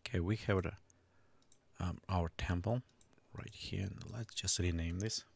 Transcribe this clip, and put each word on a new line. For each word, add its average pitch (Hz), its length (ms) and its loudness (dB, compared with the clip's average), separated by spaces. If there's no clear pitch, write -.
okay, - 180 0
we 95 160 4
have, 95 360 2
um, 87 180 0
our 87 300 2
temple 104 460 0
right - 220 -12
here, 95 300 -4
and 98 180 -6
let's 113 220 -8
just - 240 0
rename 85 400 2
this. 110 240 -2